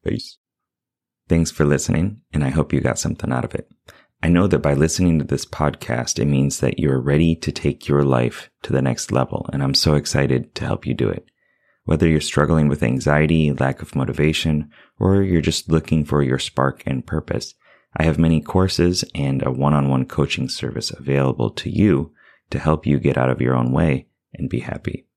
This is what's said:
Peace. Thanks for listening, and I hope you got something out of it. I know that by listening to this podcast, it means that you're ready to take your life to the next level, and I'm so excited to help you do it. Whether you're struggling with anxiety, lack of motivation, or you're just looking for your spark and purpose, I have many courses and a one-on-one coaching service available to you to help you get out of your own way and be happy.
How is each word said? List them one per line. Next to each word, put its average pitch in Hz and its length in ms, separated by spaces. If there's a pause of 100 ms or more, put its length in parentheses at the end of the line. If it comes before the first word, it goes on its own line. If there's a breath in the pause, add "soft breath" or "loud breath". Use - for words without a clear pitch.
Peace. - 340 (880)
Thanks 82 240
for 78 140
listening, 78 560 (100)
and 73 140
I 65 40
hope 73 220
you 71 80
got - 180
something - 360
out - 100
of - 100
it. - 160 (540 loud breath)
I 85 60
know 87 180
that 92 120
by 73 140
listening 80 460
to 71 60
this - 200
podcast, - 720
it - 80
means 69 360
that - 180
you're 67 200
ready 76 360
to - 160
take - 380
your 71 140
life 62 460 (140)
to - 80
the 67 100
next - 300
level, - 400
and 69 100
I'm 69 120
so 76 220
excited 65 600
to - 100
help - 220
you - 60
do 55 160
it. - 200 (540)
Whether 78 240
you're 78 140
struggling 76 480
with 73 120
anxiety, 73 680
lack 65 300
of - 140
motivation, 76 760 (260 soft breath)
or 98 240
you're 92 200
just - 280
looking 78 360
for 73 180
your 65 160
spark - 460
and 65 200
purpose, - 480 (440 soft breath)
I 80 60
have 80 140
many 82 220
courses 90 640 (100)
and 71 320
a - 60
one-on-one 71 540
coaching - 420
service - 440
available 67 600
to - 180
you 85 440 (360 soft breath)
to 73 100
help 78 280
you 71 120
get 67 180
out 64 120
of 64 120
your 64 140
own 62 160
way 76 360 (260)
and - 160
be - 120
happy. - 440 (120)